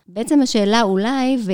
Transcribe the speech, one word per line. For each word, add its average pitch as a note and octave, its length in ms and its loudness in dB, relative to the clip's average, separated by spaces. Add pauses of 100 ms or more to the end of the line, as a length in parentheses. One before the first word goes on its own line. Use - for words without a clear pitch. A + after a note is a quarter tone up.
בעצם B3 340 0
השאלה A3 400 2
אולי, B3 640 0
ו-, F#3+ 100 -4